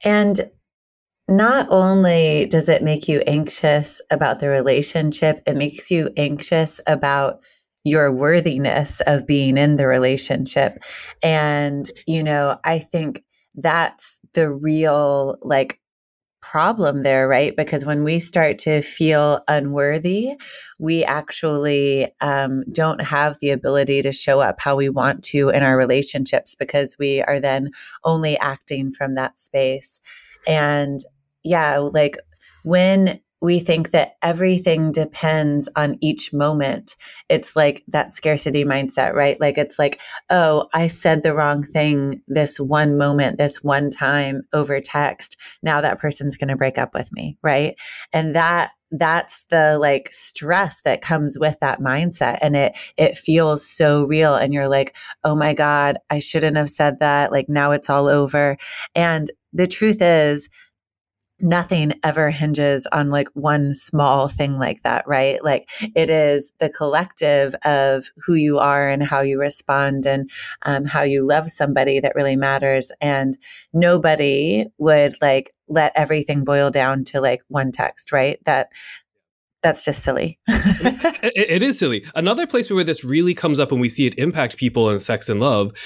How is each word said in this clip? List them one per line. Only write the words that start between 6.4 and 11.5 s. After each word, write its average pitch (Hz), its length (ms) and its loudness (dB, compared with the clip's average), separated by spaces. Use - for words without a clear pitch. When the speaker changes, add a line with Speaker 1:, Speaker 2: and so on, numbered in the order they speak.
Speaker 1:
about 139 540 0
your 147 280 4
worthiness 143 920 0
of 143 200 2
being 135 300 2
in 147 200 4
the 139 100 2
relationship. 131 920 0
And, 147 680 0